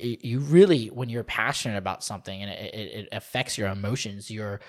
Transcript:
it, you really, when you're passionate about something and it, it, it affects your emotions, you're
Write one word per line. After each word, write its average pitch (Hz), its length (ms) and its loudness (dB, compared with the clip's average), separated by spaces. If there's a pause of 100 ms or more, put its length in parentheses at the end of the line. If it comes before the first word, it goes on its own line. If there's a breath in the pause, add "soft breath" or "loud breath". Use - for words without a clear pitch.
it, 120 200 -6
you 117 140 -2
really, 147 480 8
when 123 220 -8
you're 117 160 -4
passionate 113 520 0
about 95 280 -4
something 98 360 -10
and 101 100 -8
it, 98 220 -10
it, 107 220 -10
it 101 160 -10
affects - 480 -4
your 104 100 0
emotions, 101 640 -4
you're 107 380 -6